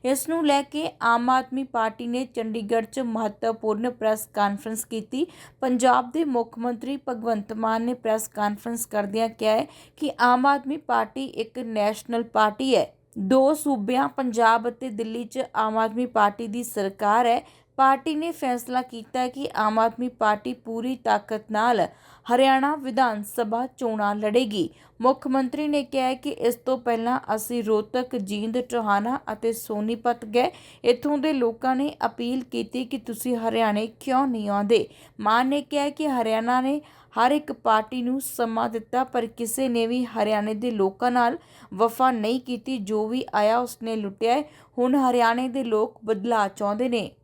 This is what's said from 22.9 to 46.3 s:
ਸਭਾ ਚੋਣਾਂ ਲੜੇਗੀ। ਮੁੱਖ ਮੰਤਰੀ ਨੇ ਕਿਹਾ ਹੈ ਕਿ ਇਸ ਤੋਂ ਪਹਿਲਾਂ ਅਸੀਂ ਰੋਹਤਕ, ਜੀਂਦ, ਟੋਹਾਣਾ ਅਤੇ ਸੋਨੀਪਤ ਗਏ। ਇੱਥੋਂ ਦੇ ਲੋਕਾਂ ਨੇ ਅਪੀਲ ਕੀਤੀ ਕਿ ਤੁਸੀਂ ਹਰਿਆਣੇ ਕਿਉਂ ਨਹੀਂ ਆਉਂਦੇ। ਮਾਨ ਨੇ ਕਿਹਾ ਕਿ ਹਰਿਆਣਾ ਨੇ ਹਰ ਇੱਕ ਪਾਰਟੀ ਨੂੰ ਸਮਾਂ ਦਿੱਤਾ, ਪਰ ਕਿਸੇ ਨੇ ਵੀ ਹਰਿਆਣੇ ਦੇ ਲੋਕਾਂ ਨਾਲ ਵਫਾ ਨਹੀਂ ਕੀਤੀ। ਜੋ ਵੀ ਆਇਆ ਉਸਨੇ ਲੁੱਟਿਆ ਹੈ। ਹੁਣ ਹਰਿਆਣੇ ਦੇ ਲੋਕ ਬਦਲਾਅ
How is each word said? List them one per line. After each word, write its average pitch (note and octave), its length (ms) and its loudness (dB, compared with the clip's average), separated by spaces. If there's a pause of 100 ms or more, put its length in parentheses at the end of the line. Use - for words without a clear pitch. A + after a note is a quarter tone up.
ਸਭਾ A3+ 420 -2
ਚੋਣਾਂ G#3+ 480 -2
ਲੜੇਗੀ। G#3+ 540 0 (300)
ਮੁੱਖ C4 280 2
ਮੰਤਰੀ C4+ 400 0
ਨੇ D4 160 2
ਕਿਹਾ C4 240 -2
ਹੈ C4 80 0
ਕਿ C4 140 -8
ਇਸ B3 260 0
ਤੋਂ B3+ 220 -2
ਪਹਿਲਾਂ A#3+ 420 0 (160)
ਅਸੀਂ A#3 280 -4
ਰੋਹਤਕ, A3 520 -2
ਜੀਂਦ, G#3+ 460 -4
ਟੋਹਾਣਾ A#3 580 0 (140)
ਅਤੇ A3+ 200 -2
ਸੋਨੀਪਤ A3+ 720 -4
ਗਏ। A#3+ 260 0 (320)
ਇੱਥੋਂ B3 340 2
ਦੇ D4 160 0
ਲੋਕਾਂ B3+ 420 0
ਨੇ C#4 140 0 (160)
ਅਪੀਲ B3 380 -4
ਕੀਤੀ A#3+ 420 -6
ਕਿ B3+ 120 -8
ਤੁਸੀਂ A#3 400 -6
ਹਰਿਆਣੇ A3 480 0 (140)
ਕਿਉਂ C4 280 0
ਨਹੀਂ A3 220 -4
ਆਉਂਦੇ। G3+ 380 2 (320)
ਮਾਨ A3+ 280 2
ਨੇ C#4+ 140 0
ਕਿਹਾ C#4+ 280 -2
ਕਿ D4+ 200 -4
ਹਰਿਆਣਾ A#3 520 0
ਨੇ C#4 180 0 (340)
ਹਰ A#3+ 180 4
ਇੱਕ D4 220 0
ਪਾਰਟੀ A3 480 0
ਨੂੰ B3+ 200 -2
ਸਮਾਂ A3+ 480 -2
ਦਿੱਤਾ, A#3 340 -4
ਪਰ B3+ 240 -2
ਕਿਸੇ A#3 420 -4
ਨੇ A#3 180 0
ਵੀ B3 200 0
ਹਰਿਆਣੇ G#3+ 480 0
ਦੇ A#3+ 160 -2
ਲੋਕਾਂ G3+ 400 0
ਨਾਲ A#3+ 260 2 (360)
ਵਫਾ A3+ 380 2
ਨਹੀਂ A#3 300 -2
ਕੀਤੀ। B3+ 380 -6
ਜੋ G#3+ 280 -2
ਵੀ B3 260 -4
ਆਇਆ G#3+ 260 4
ਉਸਨੇ A3+ 360 -6
ਲੁੱਟਿਆ A3 400 0
ਹੈ। D4 80 0 (340)
ਹੁਣ B3+ 220 2
ਹਰਿਆਣੇ B3 500 4
ਦੇ C4 140 -4
ਲੋਕ A3 420 0
ਬਦਲਾਅ G#3+ 440 0